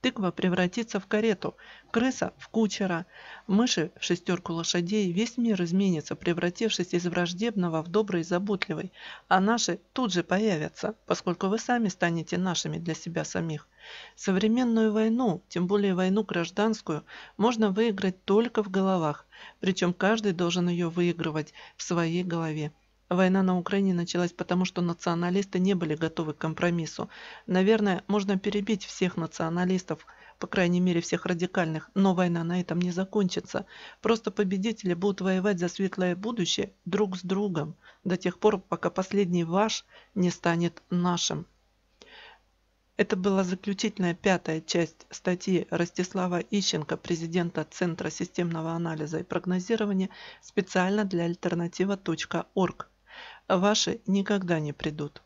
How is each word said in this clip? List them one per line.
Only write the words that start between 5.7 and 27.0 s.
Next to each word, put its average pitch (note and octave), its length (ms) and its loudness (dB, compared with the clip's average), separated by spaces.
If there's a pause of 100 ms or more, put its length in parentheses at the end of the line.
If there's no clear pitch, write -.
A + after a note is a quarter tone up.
превратившись F3 800 -2
из F3 100 2
враждебного F3 800 0
в E3+ 60 -8
добрый F#3+ 340 0
и - 20 -2
заботливый. F#3 680 -2 (360)
А F#3 120 6
наши G#3 380 2 (140)
тут B3 180 0
же F3 120 2
появятся, F#3 720 0 (100)
поскольку F3+ 440 -2
вы G#3+ 100 0
сами A#3 300 0
станете E3+ 500 -2
нашими E3 400 -2
для E3+ 160 -4
себя E3 320 -6
самих. E3 420 -4 (480)
Современную A3 760 4
войну, A3 600 2
тем F3 160 0
более G3+ 280 2
войну F#3 280 2
гражданскую, F3 840 -2 (320)
можно A3 340 2
выиграть G3+ 540 0
только A3 380 2
в G3+ 80 -6
головах, F#3 560 0 (340)
причем F3+ 320 2
каждый G#3 400 2
должен F3 380 0
ее F3 180 0
выигрывать E3 640 0 (240)
в - 60 -12
своей E3+ 420 0
голове. D#3+ 480 -4 (360)
Война F#3 340 4
на F#3 160 4
Украине F#3+ 340 2
началась F3 400 0
потому, F3+ 320 0
что F3+ 180 -2
националисты F3 760 0
не F#3+ 160 4
были E3 220 0
готовы D#3+ 360 -2
к - 60 -8
компромиссу. E3 720 -2 (380)